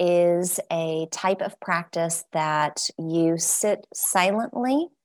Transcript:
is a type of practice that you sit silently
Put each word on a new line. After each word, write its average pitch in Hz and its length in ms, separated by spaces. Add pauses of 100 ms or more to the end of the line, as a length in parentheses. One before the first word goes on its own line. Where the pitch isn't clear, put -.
is 175 600 (120)
a 160 380
type 190 320
of - 180
practice 170 720
that 151 640
you 165 400
sit - 560
silently 240 920 (180)